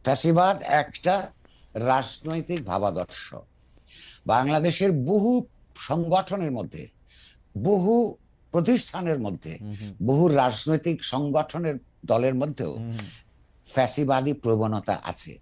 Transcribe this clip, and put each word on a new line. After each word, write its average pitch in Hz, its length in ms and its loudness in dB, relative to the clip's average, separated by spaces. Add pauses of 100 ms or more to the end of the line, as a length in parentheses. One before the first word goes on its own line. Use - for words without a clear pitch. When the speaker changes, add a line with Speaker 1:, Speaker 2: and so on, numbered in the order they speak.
Speaker 1:
ফ্যাসিবাদ 170 600 4
একটা 170 680 0 (440)
রাজনৈতিক 147 880 -2
ভাবাদর্শ। 92 720 -4 (920)
বাংলাদেশের 156 680 2
বহু 208 520 2 (320)
সংগঠনের 170 760 -2
মধ্যে, 107 380 -8 (720)
বহু 202 580 2 (340)
প্রতিষ্ঠানের 170 680 0
মধ্যে, 90 420 -6
Speaker 2:
হুম, 104 200 -10
হুম। 104 260 -6
Speaker 1:
বহু 151 220 6
রাজনৈতিক 151 760 2
সংগঠনের 151 680 -2 (320)
দলের 123 280 2
মধ্যেও 127 380 -4
Speaker 2:
হুম, 113 100 -8
হুম। 117 140 -8 (680)
Speaker 1:
ফ্যাসিবাদী 135 680 0
প্রবণতা 110 720 0
আছে। 78 380 -8